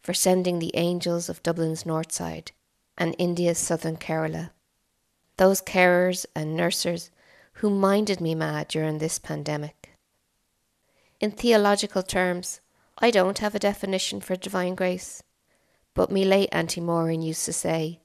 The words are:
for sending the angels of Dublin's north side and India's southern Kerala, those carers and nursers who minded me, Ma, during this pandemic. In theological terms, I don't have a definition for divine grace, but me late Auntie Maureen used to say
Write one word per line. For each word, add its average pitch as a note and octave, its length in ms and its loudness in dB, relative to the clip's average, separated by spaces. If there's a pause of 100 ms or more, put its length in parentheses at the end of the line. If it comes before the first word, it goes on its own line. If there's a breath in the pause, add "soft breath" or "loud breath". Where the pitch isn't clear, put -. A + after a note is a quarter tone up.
for F3+ 140 -4
sending F3+ 420 2
the E3 180 -4
angels E3+ 540 -2
of E3+ 140 -10
Dublin's E3 420 -2
north D#3+ 260 -4
side E3 400 -8 (460)
and E3 220 -2
India's F3 400 0
southern E3 380 -4
Kerala, D#3+ 520 -4 (880)
those G3 240 4
carers F3+ 720 4
and D#3 240 -4
nursers E3+ 540 -2 (420 soft breath)
who G#3+ 160 0
minded G3 500 2
me, E3 140 -2
Ma, D3+ 300 -2
during D#3 340 -2
this D#3 220 -4
pandemic. D3+ 760 -8 (1200)
In G#3+ 100 0
theological G#3 720 4
terms, F3+ 600 -2 (360)
I A#3+ 140 4
don't G3 260 4
have G#3 160 -2
a G#3 60 -2
definition G3+ 640 -2
for F#3 140 -4
divine F#3 380 -2
grace, F3+ 480 -4 (720)
but - 180 2
me G3 140 2
late G3 260 4
Auntie E3 300 -2
Maureen E3 400 0
used D#3+ 240 -4
to E3 80 -6
say E3 520 -2